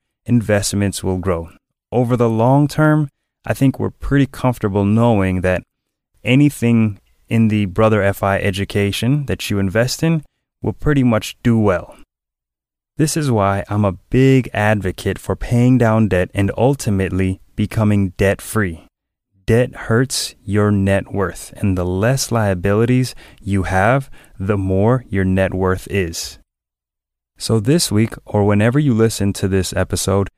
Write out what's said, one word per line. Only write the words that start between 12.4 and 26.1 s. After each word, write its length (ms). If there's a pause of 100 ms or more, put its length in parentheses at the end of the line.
This 200
is 140
why 380
I'm 160
a 140 (120)
big 420
advocate 680
for 180
paying 420
down 300
debt 260
and 220
ultimately 840 (140)
becoming 640
debt-free. 680 (580)
Debt 300
hurts 600 (100)
your 280
net 400
worth, 440
and 220
the 60
less 480
liabilities 840 (260)
you 240
have, 460 (300)
the 160
more 520
your 160
net 300
worth 340
is. 500 (1000)